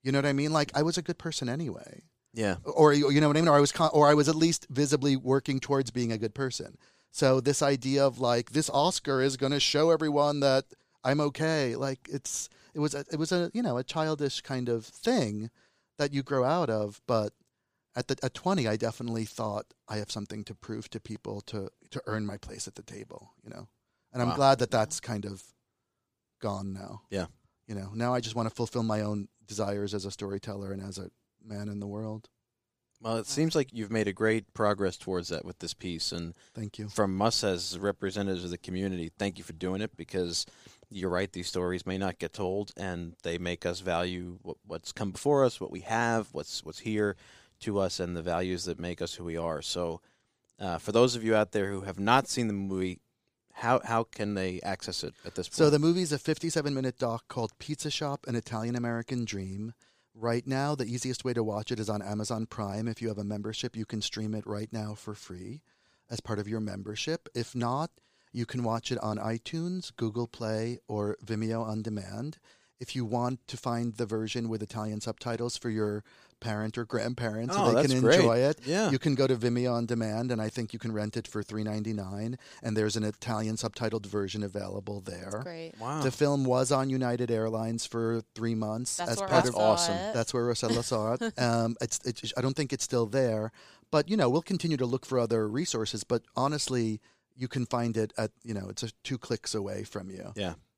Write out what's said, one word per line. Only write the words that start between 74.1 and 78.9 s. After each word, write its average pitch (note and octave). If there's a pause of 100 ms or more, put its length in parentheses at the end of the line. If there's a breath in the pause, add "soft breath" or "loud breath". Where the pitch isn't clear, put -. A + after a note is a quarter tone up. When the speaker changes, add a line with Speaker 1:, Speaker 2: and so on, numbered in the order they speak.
Speaker 1:
with A2
Italian G#2+
subtitles A#2
for -
your G#2 (380 soft breath)
parent A2
or A#2+
grandparent A#2
so G3+
Speaker 2:
Oh, C3+
Speaker 1:
they A#2+
can C3+
Speaker 2:
that's B2+
great. -
Speaker 1:
enjoy A#2
it, C#3
Speaker 2:
Yeah. F#3